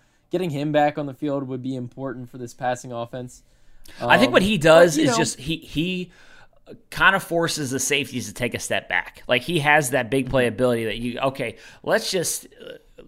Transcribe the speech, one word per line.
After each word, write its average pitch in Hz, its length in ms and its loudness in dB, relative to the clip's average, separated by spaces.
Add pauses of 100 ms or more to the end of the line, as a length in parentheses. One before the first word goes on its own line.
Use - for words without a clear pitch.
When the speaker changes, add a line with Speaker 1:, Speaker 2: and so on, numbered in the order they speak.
(300)
Speaker 1:
getting 175 180 -2
him 147 240 -4
back 147 240 2
on 151 80 -6
the 135 80 -10
field 139 340 -6
would 131 160 -10
be 131 140 -6
important 123 540 -10
for 131 80 -18
this 120 160 -12
passing 127 380 -6
offense. 123 500 -10 (580)
Speaker 2:
I 123 160 4
think 254 160 4
what 285 100 6
Speaker 1:
Um, 196 60 2
Speaker 2:
he 214 80 2
does 165 400 8
Speaker 1:
but, 320 60 2
you 254 80 4
Speaker 2:
is - 0 -
Speaker 1:
know 226 120 2
Speaker 2:
just - 160 -4
he, 147 180 -6
he 180 540 -6 (800)
kind 185 260 6
of 180 60 0
forces 160 500 -2
the 127 80 -2
safeties 123 480 -4
to 98 40 -14
take 117 220 -4
a 107 60 -4
step - 280 -6
back. - 380 -6
Like, 123 160 2
he 170 160 -2
has 147 320 4
that 127 180 0
big 131 220 -2
play 127 160 2
ability 117 380 0
that 107 140 -4
you, 117 200 -6
okay, 131 380 -4 (260)
let's 214 300 -2
just, - 340 -4 (180)
uh, - 100 -16 (340)